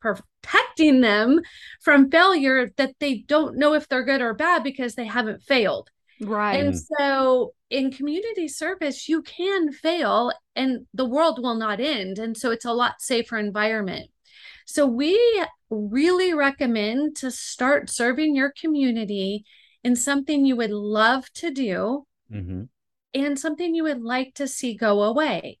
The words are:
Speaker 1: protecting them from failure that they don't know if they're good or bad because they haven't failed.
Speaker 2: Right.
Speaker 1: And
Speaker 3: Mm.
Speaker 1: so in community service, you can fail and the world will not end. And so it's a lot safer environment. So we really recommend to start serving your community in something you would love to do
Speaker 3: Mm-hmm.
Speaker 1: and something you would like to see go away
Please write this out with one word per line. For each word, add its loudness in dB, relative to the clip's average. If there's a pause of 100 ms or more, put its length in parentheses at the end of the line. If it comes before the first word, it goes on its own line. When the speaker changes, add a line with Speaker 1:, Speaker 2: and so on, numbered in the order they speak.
Speaker 1:
protecting 2
them 4 (400)
from 6
failure 4
that -2
they -4
don't 0
know 4
if 0
they're -2
good 0
or -2
bad 0
because -6
they -8
haven't -4
failed. 0 (320)
Speaker 2:
Right. -2
Speaker 1:
And 0
Speaker 3:
Mm. -4 (160)
Speaker 1:
so 2 (160)
in -2
community -6
service, -6
you 0
can -2
fail 0 (240)
and -2
the -2
world 2
will -2
not -4
end. -4
And -6
so -4
it's -6
a -2
lot -2
safer -4
environment. -2 (560)
So 2
we 2 (520)
really 0
recommend 0
to -6
start -2
serving 0
your 0
community -2 (380)
in 2
something 0
you 4
would -2
love 0
to -6
do -4 (280)
Speaker 3:
Mm-hmm. -8 (500)
Speaker 1:
and -2
something -4
you -2
would -4
like -4
to -6
see -6
go 2
away -2